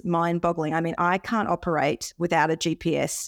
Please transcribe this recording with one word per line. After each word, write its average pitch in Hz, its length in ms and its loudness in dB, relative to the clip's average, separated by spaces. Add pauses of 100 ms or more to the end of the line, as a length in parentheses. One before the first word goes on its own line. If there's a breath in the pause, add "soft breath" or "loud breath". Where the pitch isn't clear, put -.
mind-boggling. 170 680 0
I 165 60 2
mean, 165 180 -2
I 175 200 2
can't 214 320 -2
operate 156 680 -2
without 165 320 2
a 160 60 2
G 160 180 -2
P 156 220 -2
S 143 320 -4